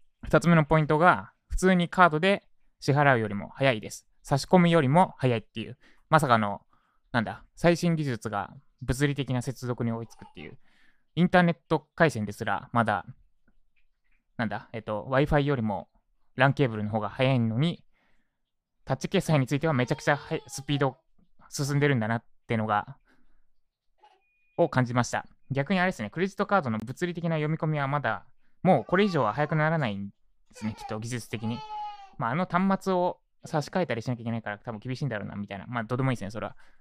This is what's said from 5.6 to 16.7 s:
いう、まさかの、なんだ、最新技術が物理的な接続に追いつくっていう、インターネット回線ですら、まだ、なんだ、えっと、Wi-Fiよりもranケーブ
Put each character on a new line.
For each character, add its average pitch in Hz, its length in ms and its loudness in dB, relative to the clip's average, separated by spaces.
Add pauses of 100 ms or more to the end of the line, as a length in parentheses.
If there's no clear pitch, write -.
い - 80 -8
う、 120 80 -14 (320)
ま 156 120 4
さ 139 80 -2
か 117 100 6
の、 101 240 -2 (500)
な 120 80 2
ん 107 40 -2
だ、 98 200 -10 (120)
最 170 200 4
新 170 200 0
技 156 80 -2
術 120 260 -6
が 101 200 -6 (320)
物 131 260 0
理 143 60 -2
的 131 200 -4
な 123 80 -2
接 127 240 -8
続 120 180 -4
に 117 80 -2
追 117 120 -6
い - 20 -16
つ - 100 -20
く - 80 -20
っ - 100 -20
て - 60 -18
い 73 80 -14
う、 - 80 -18 (600)
イ 165 80 4
ン 180 40 2
タ 180 120 6
ー - 20 6
ネ 170 100 4
ッ - 40 -2 (120)
ト 156 260 -2
回 160 160 4
線 107 160 -4
で 104 60 -10
す 110 120 -10
ら、 101 280 -6
ま 117 120 4
だ、 104 200 0 (1300)
な 117 100 -4
ん - 20 -6
だ、 101 240 -10
え 117 60 -10
っ 107 40 -12
と、 107 280 -6
Wi-Fi 143 320 2
よ 143 140 0
り 117 60 -4
も 101 260 -4 (480)
ran 135 160 4
ケ 139 140 2
ー - 20 0
ブ 113 80 -4